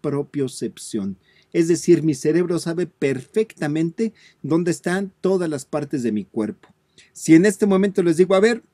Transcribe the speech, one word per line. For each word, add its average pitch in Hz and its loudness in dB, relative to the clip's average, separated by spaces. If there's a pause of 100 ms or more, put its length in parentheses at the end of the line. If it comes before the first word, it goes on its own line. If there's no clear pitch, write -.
propiocepción. 127 -6 (360)
Es 170 2
decir, 170 2
mi 151 0
cerebro 165 0
sabe 165 -6
perfectamente 165 -4 (300)
dónde 165 0
están 190 -4 (100)
todas 185 0
las 143 -6
partes 147 -6
de 117 -2
mi 107 -4
cuerpo. - -6 (440)
Si - 4
en 175 8
este 208 2
momento 196 2
les 170 0
digo, 185 4
"A 190 4
ver, 233 2 (100)